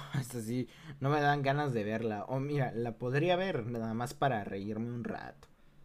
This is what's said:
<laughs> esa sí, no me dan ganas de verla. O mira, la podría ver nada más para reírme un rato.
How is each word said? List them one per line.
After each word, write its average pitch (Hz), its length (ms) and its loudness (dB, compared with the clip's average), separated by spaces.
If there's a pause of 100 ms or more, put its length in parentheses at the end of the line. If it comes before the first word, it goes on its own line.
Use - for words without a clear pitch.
<laughs> - 140 -2
esa 123 220 -6
sí, 120 260 -2 (320)
no 135 100 2
me 151 120 4
dan 143 200 6
ganas 139 320 2
de 110 100 2
verla. 107 420 0
O 131 140 -2
mira, 139 340 0
la 117 240 -2
podría 147 380 2
ver 175 300 0
nada 113 280 -4
más 120 200 -2
para 120 300 2
reírme 104 480 -4
un 120 120 -4
rato. - 440 -8 (380)